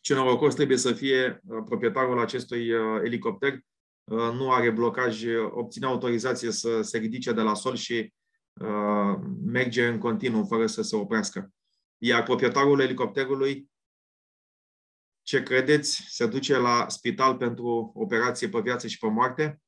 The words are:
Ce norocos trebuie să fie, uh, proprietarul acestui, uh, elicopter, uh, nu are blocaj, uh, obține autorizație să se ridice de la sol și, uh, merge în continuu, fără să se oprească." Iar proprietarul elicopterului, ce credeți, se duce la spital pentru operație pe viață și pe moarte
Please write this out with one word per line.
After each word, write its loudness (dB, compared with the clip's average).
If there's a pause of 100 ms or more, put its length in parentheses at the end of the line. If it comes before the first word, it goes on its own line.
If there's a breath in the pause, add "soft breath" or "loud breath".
Ce 0
norocos 4
trebuie 4
să 2
fie, 0
uh, -8
proprietarul 0
acestui, -2
uh, 0
elicopter, -2
uh, -6
nu -2
are 4
blocaj, 0
uh, -2
obține -8
autorizație -2
să -2
se -4
ridice -4
de 0
la 2
sol -4
și, -4 (480)
uh, 0 (260)
merge 0
în 0
continuu, 0
fără 2
să -4
se -4
oprească." -2 (480)
Iar 2
proprietarul 4
elicopterului, -2 (1500)
ce 0
credeți, 2
se -2
duce 0
la 2
spital 0
pentru -2
operație -2
pe -2
viață -4
și -8
pe -2
moarte 0